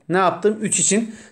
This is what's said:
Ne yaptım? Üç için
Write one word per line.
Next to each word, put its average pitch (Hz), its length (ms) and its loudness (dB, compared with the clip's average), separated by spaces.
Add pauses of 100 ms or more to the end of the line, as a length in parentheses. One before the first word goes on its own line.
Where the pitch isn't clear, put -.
Ne 175 80 0
yaptım? 190 440 2
Üç 196 180 -2
için 220 360 0 (160)